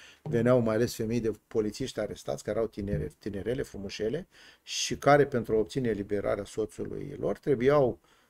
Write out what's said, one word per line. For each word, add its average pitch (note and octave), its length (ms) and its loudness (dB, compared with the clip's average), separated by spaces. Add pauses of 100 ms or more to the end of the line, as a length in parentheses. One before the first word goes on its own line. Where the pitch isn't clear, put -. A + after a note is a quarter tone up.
(220)
Veneau B2 380 4
mai A2 140 2
ales A2+ 200 2
femei A2+ 260 -2
de A2 100 0 (160)
polițiști A2+ 540 -2
arestați, B2+ 440 -6
care G#2 120 -2
erau A2 120 0
tinere, G2+ 500 -4
tinerele, G#2 440 -4
frumușele, G#2+ 640 -6 (360)
și - 340 -4
care, C#3+ 300 6
pentru A2 280 -2
a A2 40 6
obține A#2+ 300 0
eliberarea G2+ 560 -2
soțului G2+ 720 -6
lor, A#2+ 200 -2
trebuiau C3+ 600 4 (320)